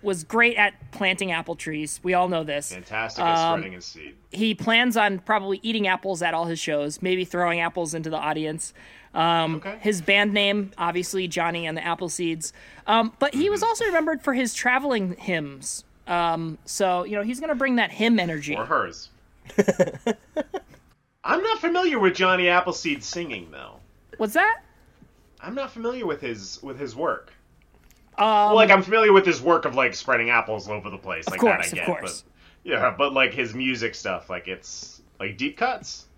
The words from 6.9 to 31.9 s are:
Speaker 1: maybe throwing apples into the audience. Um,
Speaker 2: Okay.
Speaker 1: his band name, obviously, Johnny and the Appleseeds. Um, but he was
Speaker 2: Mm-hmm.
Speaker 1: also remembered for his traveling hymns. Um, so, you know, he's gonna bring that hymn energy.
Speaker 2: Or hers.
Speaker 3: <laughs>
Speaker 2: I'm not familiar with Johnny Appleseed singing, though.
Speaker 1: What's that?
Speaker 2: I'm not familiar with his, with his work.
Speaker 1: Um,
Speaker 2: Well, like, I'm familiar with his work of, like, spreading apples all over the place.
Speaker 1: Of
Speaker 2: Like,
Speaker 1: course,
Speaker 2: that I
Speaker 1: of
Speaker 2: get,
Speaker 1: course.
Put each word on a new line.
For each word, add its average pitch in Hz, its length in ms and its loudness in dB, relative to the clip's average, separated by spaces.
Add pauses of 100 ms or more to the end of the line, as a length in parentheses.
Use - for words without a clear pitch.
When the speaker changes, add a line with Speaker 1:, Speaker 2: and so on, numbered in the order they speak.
Speaker 1:
maybe 185 220 0
throwing 175 360 0
apples 165 340 -4
into 160 160 -6
the 160 80 -4
audience. 156 540 -4 (420)
Um, 165 420 2
Speaker 2:
Okay. 196 240 -10
Speaker 1:
his 202 220 0
band 202 320 4
name, 202 440 0
obviously, 180 500 -2
Johnny 170 380 -2
and 160 100 -6
the 160 40 -6
Appleseeds. 165 720 -4 (340)
Um, 226 320 4
but 285 160 0
he 302 160 2
was 415 100 0
Speaker 2:
Mm-hmm. 453 80 2
Speaker 1:
also 466 180 0
remembered 320 360 0
for 269 120 0
his 247 200 0
traveling 247 640 0
hymns. 143 680 -6 (220)
Um, 165 580 0
so, 180 400 0
you 208 120 -6
know, 208 60 -2
he's 247 180 -4
gonna 311 140 -2
bring 254 220 0
that 226 160 2
hymn 226 280 2
energy. 151 360 -4
Speaker 2:
Or 117 100 -4
hers. - 420 -2 (400)
Speaker 3:
<laughs> - 100 -2 (1700)
Speaker 2:
I'm 285 180 0
not 440 160 0
familiar 339 400 0
with 185 160 4
Johnny 185 340 4
Appleseed 170 540 0
singing, 117 480 -8
though. 64 240 -16 (420)
Speaker 1:
What's 220 180 -4
that? 415 260 2 (800)
Speaker 2:
I'm 190 140 -12
not 269 180 -8
familiar 233 340 -6
with 151 140 -4
his, 110 420 -10
with 135 160 -12
his 123 180 -10
work. 143 360 -4 (840)
Speaker 1:
Um, 208 100 4
Speaker 2:
Well, 214 280 6
like, 214 160 10
I'm 190 120 8
familiar 214 300 6
with 190 140 8
his 160 160 2
work 165 220 4
of, 143 100 -2
like, 123 200 2
spreading 120 360 0
apples 110 380 0
all 104 60 -4
over 101 160 -8
the 95 80 -12
place. 85 280 -8
Speaker 1:
Of 92 60 -4
Speaker 2:
Like, 92 80 -4
Speaker 1:
course, 208 160 6
Speaker 2:
that 87 80 -2
I 87 40 -4
Speaker 1:
of 87 60 -6
Speaker 2:
get, 90 120 -4
Speaker 1:
course. - 380 -6 (400)